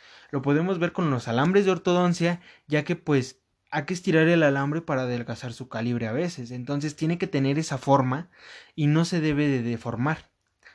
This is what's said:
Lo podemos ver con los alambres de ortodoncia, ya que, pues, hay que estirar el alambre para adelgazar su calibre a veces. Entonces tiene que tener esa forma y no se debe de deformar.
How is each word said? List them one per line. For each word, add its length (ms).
Lo 100
podemos 380
ver 140
con 180
los 180
alambres 380
de 60
ortodoncia, 680
ya 180
que, 120
pues, 460
hay 140
que 80
estirar 360
el 140
alambre 380
para 220
adelgazar 500
su 160
calibre 380
a 60
veces. 400
Entonces 440
tiene 220
que 80
tener 320
esa 180
forma 540
y 120
no 180
se 160
debe 260
de 160
deformar. 680